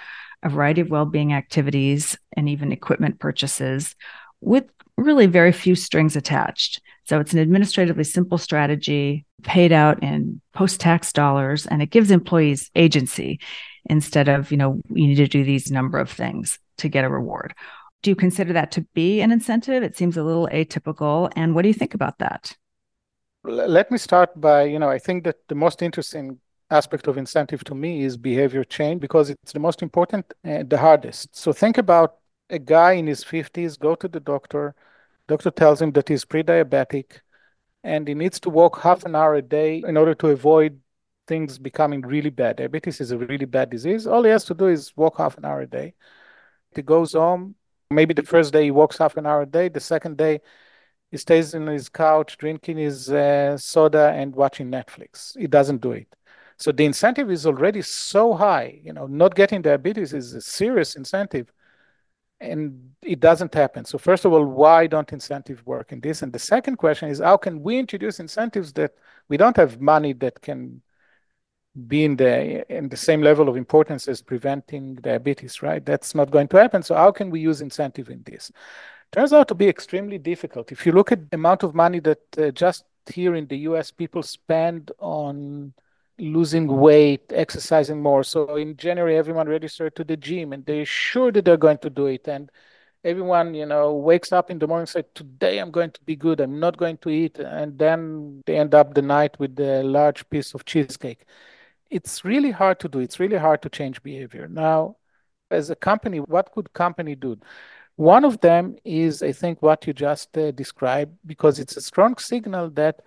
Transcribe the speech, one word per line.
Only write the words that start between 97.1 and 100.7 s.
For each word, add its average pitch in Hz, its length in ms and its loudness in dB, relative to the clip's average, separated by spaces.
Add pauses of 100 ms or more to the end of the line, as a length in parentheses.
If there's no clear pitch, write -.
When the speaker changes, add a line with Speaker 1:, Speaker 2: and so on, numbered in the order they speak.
Speaker 2:
eat." 156 280 -4
And 147 400 -10
then 156 680 -2
they 156 100 -2
end 151 180 2
up 143 200 6
the 143 80 4
night 143 360 0
with 135 220 -8
a 135 220 -2
large 143 480 0
piece 147 240 -8
of - 100 -16
cheesecake. - 640 -6 (640)